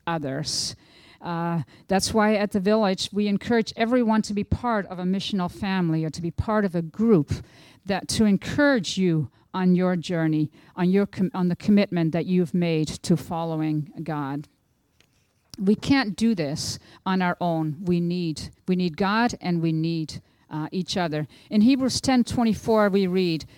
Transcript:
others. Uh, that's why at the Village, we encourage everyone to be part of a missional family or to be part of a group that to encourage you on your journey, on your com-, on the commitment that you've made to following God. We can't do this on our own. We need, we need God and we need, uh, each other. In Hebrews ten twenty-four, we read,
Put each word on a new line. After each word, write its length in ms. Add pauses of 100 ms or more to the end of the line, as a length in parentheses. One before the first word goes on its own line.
others. 720 (460)
Uh, 420 (240)
that's 260
why 220
at 160
the 80
Village, 520
we 160
encourage 480
everyone 460
to 120
be 100
part 440
of 120
a 40
missional 480
family 540
or 40
to 120
be 100
part 340
of 100
a 60
group 500 (540)
that 220
to 180
encourage 720
you 320 (240)
on 220
your 200
journey, 540 (260)
on 140
your 160
com-, 280
on 160
the 60
commitment 580
that 120
you've 280
made 340
to 300
following 760 (120)
God. 440 (1120)
We 160
can't 400
do 200
this 440 (260)
on 160
our 200
own. 400
We 180
need, 500 (180)
we 100
need 180
God 460
and 200
we 120
need, 480 (300)
uh, 200
each 260
other. 300 (220)
In 120
Hebrews 400
ten 220
twenty-four, 680
we 180
read, 380 (120)